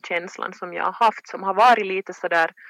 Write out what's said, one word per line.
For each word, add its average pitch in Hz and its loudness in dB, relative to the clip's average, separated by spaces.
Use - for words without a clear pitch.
känslan 180 -6
som 175 -12
jag 170 -6
har 190 0
haft, - -2
som - -10
har 196 -2
varit 220 6
lite 190 -4
sådär, 170 0